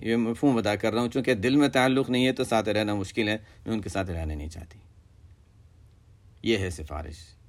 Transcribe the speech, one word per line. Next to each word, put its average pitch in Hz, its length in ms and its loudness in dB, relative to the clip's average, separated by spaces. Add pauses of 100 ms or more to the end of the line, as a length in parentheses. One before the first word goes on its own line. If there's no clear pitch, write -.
یہ 113 120 0
مفہوم 117 420 2
ادا 104 180 2
کر 104 180 0
رہا 117 80 2
ہوں، 120 80 0
چونکہ 127 240 0
دل 120 220 2
میں 143 140 6
تعلق 131 400 2
نہیں 127 160 2
ہے 131 60 4
تو 127 120 -2
ساتھ 110 260 0
رہنا 104 260 0
مشکل 104 320 -2
ہے، 107 100 0 (280)
میں 113 80 -4
ان 107 80 -2
کے 101 80 -8
ساتھ 92 220 -4
رہنا 80 220 -4
نہیں 76 160 -10
چاہتی۔ - 300 -18 (1600)
یہ 110 140 2
ہے 95 120 -4
سفارش۔ 78 480 -10 (320)